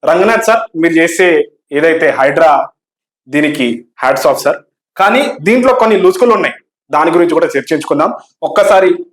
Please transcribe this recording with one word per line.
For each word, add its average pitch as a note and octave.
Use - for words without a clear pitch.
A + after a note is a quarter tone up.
"రంగనాథ్ G3
సార్, A3
మీరు E3
చేసే E3
ఏదైతే D#3+
హైడ్రా, C#3+
దీనికి C#3
హ్యాట్స్ C3+
ఆఫ్ C3
సార్." D3
కానీ A#3
దీంట్లో A#3+
కొన్ని A3
లూసుకులు F#3
ఉన్నాయి, E3
దాని D#3
గురించి E3+
కూడా E3
చర్చించుకుందాం. C#3+
ఒక్కసారి F#3+